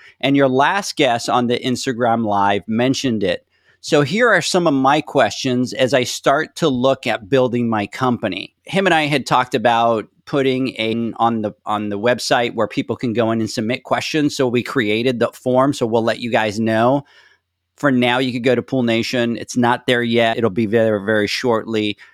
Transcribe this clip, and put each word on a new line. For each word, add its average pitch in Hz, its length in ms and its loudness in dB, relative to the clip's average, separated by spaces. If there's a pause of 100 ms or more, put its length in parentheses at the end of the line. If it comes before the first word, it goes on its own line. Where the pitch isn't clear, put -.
(220)
And 139 160 2
your 139 100 4
last 147 480 0
guest 123 320 0
on 120 200 0
the 120 120 0
Instagram 117 680 -2
Live 101 400 0
mentioned 117 580 -2
it. - 220 -2 (340)
So 147 220 2
here 208 280 2
are 185 120 4
some 175 260 0
of 147 60 4
my 135 280 2
questions 123 680 0
as 127 220 0
I 127 100 2
start 147 540 0
to 165 120 0
look 131 360 0
at 110 220 -4
building 123 420 2
my 104 180 -2
company." 110 680 -4 (120)
Him 190 200 -2
and 175 80 4
I 156 100 2
had 143 220 -2
talked 123 300 0
about 117 540 2 (160)
putting 131 520 0
a, 113 380 -2
on 117 260 0
the, 104 120 -4 (120)
on 104 220 -4
the 104 100 -6
website 120 560 0
where 107 140 -2
people 127 300 -6
can 117 160 -4
go 113 180 0
in 113 80 0
and 107 100 -2
submit 123 360 -4
questions. 143 500 -2
So 135 100 0
we 120 160 0
created 117 580 -2
the - 100 0
form. 127 420 0
So 131 140 -4
we'll 113 180 0
let 113 160 -2
you 117 100 -8
guys 110 300 0
know. 113 460 2 (720)
For 143 160 0
now, 123 240 2
you 131 160 -2
could 120 100 -6
go 127 120 4
to 120 60 0
Pool 127 220 -2
Nation. 117 540 0
It's - 180 -12
not 123 320 0
there 120 160 2
yet. 117 340 0
It'll 113 120 0
be 110 160 -2
very, 110 400 2
very 104 220 2
shortly. 110 720 -2 (160)